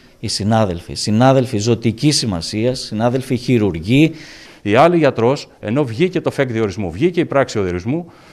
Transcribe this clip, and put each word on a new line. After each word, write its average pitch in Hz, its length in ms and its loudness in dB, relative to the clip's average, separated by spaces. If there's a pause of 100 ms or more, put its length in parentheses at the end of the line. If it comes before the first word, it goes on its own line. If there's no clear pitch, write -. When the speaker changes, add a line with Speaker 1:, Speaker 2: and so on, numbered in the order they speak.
(200)
Speaker 1:
οι 110 80 -8
συνάδελφοι. 101 680 -2
Συνάδελφοι 117 640 2
ζωτικής 117 600 0
σημασίας, 110 600 -4
συνάδελφοι 123 560 -2
χειρουργοί. 117 760 2 (500)
Speaker 2:
Η 104 140 0
άλλη 165 220 6
γιατρός, 131 520 0 (100)
ενώ 110 240 -2
βγήκε 156 380 -2
το 139 100 -2
φεκ 131 200 -2
διορισμού, 107 400 -2
βγήκε 170 280 -2
η 156 60 2
πράξη 131 340 0
ορισμού, 98 520 -4 (220)